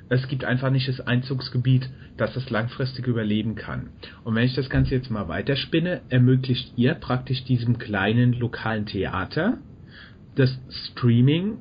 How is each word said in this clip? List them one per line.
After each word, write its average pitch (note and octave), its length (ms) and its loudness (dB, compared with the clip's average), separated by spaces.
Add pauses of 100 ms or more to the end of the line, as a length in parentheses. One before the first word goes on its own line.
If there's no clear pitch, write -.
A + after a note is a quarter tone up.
es B2+ 180 2
gibt B2+ 180 -6
einfach B2+ 260 0
nicht C3 180 0
das B2+ 120 -4
Einzugsgebiet, B2+ 880 0 (280)
das A2 180 -2
das B2+ 160 -6
langfristig A#2+ 560 -4
überleben A2 480 0
kann. - 360 -10 (340)
Und A#2 100 -2
wenn A#2 100 2
ich C3 100 2
das C3+ 140 -4
Ganze C3+ 260 2
jetzt B2+ 160 -2
mal G2+ 180 -4
weiterspinne, C#3 800 -2
ermöglicht B2+ 680 4
ihr A#2+ 180 2
praktisch B2+ 500 -4
diesem A#2+ 340 0
kleinen A2 540 2
lokalen A2 540 -4
Theater G#2 720 -2 (760)
das C3 240 2 (320)
Streaming, C#3 720 4